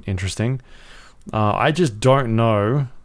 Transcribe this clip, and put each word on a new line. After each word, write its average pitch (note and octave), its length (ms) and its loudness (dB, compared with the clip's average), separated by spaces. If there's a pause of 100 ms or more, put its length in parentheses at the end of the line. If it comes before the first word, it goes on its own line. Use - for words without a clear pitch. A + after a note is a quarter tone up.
interesting. G2+ 540 -2 (720)
Uh, G#2+ 220 0
I C#3 180 2
just C#3+ 280 -2
don't B2+ 360 2
know. A2+ 520 2 (160)